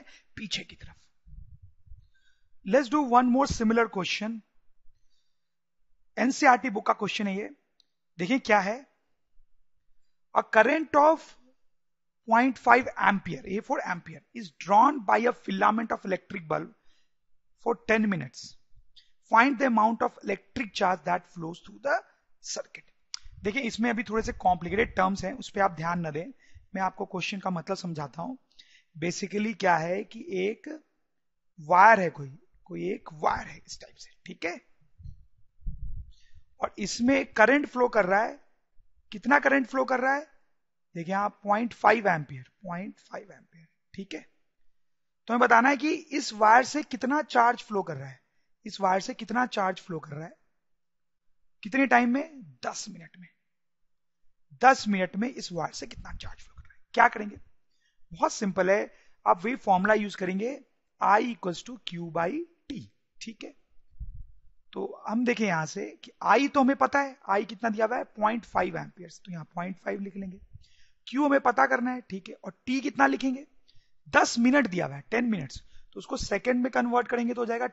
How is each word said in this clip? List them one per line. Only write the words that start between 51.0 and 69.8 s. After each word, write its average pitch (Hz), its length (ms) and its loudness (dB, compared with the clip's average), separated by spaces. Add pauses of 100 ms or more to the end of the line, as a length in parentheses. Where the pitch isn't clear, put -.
कितने 254 240 0
time 240 220 4
में? 277 320 -4 (240)
दस - 240 -8
minute 165 280 -20
में। 180 100 -20 (1300)
दस 262 260 6
minute 185 280 0
में 220 140 -2
इस 240 220 -12
wire 160 220 -6
से - 140 -12
कितना - 260 -14
charge - 280 -12
flow - 140 -20
कर - 120 -20
रहा - 60 -20
है। - 60 -20 (140)
क्या - 140 4
करेंगे? 208 300 -6 (760)
बहुत 220 220 -2
simple 190 380 0
है, 214 220 0 (320)
आप 202 200 2
वही 254 120 -2
formula 196 360 2
use 208 240 -2
करेंगे, 202 420 -6 (420)
I 196 240 4
equals 185 400 -6
to 247 80 -14 (160)
Q 170 260 -10
by 170 140 -2 (420)
T, 233 80 -10 (420)
ठीक - 220 -16
है? 277 100 -16 (1200)
तो - 340 -10
हम 226 180 -2
देखें 226 200 0
यहां 160 200 0
से 202 200 -8 (180)
कि - 80 -20 (140)
I 233 280 6
तो 285 80 4
हमें 262 140 4
पता 277 240 2
है, 269 160 -4 (140)
I 208 160 2
कितना 226 240 -6
दिया 220 160 0
हुआ 233 120 -2
है? 262 60 -4 (140)
पॉइंट 214 280 -2
फ़ाइव 180 320 -2
amperes, 160 480 -14
तो 190 60 -14
यहां 160 140 -10 (100)
पॉइंट 175 240 -8
फ़ाइव 202 220 -6